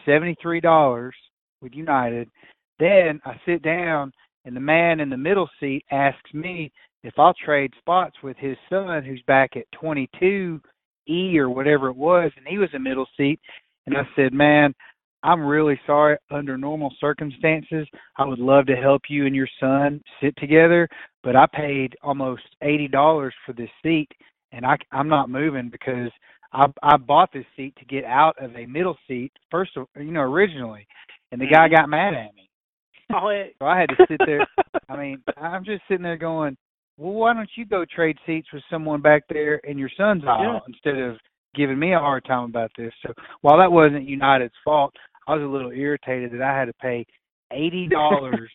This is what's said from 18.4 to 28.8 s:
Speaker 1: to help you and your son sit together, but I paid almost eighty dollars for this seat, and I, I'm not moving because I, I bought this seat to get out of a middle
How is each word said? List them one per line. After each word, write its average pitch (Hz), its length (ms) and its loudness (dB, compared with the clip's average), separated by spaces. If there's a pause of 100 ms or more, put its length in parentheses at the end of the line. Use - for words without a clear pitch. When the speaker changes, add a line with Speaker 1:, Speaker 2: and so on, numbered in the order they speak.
Speaker 1:
to 135 100 2
help 135 340 2
you 143 160 -2
and 135 100 0
your 135 120 -2 (120)
son 143 400 0 (220)
sit 147 160 -2
together, 165 500 4 (360)
but 123 120 0
I 147 160 8
paid 139 500 -6
almost 135 420 -6 (180)
eighty 147 260 -2
dollars 139 460 2 (100)
for 131 80 -12
this 117 180 -12 (120)
seat, 160 260 0 (440)
and 127 120 -10
I, 139 120 2 (160)
I'm 139 160 -2
not 143 220 0
moving 135 400 -4
because 123 400 -8 (420)
I, 135 140 4 (160)
I 147 140 6
bought 143 360 2
this 131 120 -12 (120)
seat 135 220 -12
to - 80 -20
get 135 180 -8
out 143 380 2
of 120 140 -14
a 120 100 -16
middle 160 300 -4 (120)